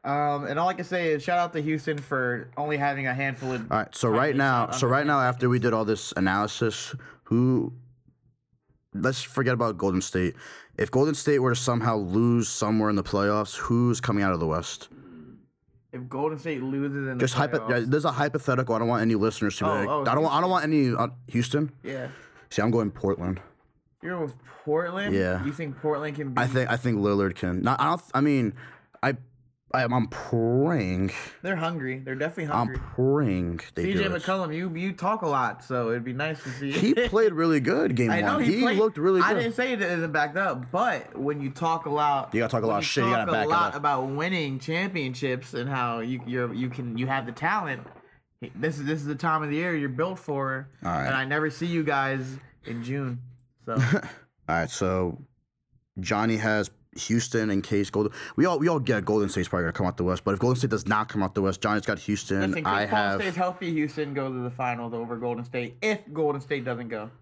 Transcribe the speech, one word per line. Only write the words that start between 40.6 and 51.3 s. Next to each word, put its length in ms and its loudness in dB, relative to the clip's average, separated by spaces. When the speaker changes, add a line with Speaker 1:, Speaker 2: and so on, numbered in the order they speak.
Speaker 1:
but 440 0
when 240 -2
you 100 -4
talk 340 0
a 40 -4
lot, 440 2
Speaker 2:
You 80 2
gotta 100 0
talk 120 2
a 40 2
lot 60 2
Speaker 1:
when 60 2
Speaker 2:
of 40 0
Speaker 1:
you 40 -2
Speaker 2:
shit, 180 2
you 60 2
Speaker 1:
talk 160 4
Speaker 2:
gotta 40 0
Speaker 1:
a 20 2
Speaker 2:
back 120 2
it 40 0
Speaker 1:
lot 200 4
Speaker 2:
up. 60 -6
Speaker 1:
about 340 0
winning 500 -2
championships 920 -4
and 160 -4
how 300 -2
you, 260 -4
you're, 280 -2
you 160 -2
can, 280 -6
you 100 0
have 180 -2
the 60 -8
talent. 540 -2
This 220 -2
is, 80 -8
this 140 -2
is 60 -8
the 100 -4
time 260 0
of 100 -4
the 40 0
year 180 -2
you're 140 -2
built 320 -4
for, 480 -4
Speaker 2:
All 80 -2
right. 140 0
Speaker 1:
and 100 2
I 80 0
never 260 0